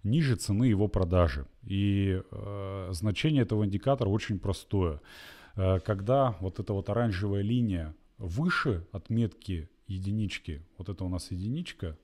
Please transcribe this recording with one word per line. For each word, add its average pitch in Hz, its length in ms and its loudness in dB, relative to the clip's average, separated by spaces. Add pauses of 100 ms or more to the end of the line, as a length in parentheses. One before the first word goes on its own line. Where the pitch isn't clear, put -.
ниже 131 340 2
цены 104 280 2
его 104 240 4
продажи. 85 580 2 (160)
И, 98 680 2
э, 98 600 -8
значение 110 500 2
этого 107 240 2
индикатора 101 420 0
очень 101 300 0
простое. 90 640 -2 (540)
Э, 95 240 2
когда 110 600 2
вот 92 180 -4
эта 107 140 -4
вот 98 160 -2
оранжевая 101 540 0
линия 101 520 0 (220)
выше 110 760 0
отметки 98 760 -4 (180)
единички, 95 760 -4 (160)
вот 92 100 -10
это 92 160 -8
у 90 60 -4
нас 87 200 -6
единичка 98 720 -6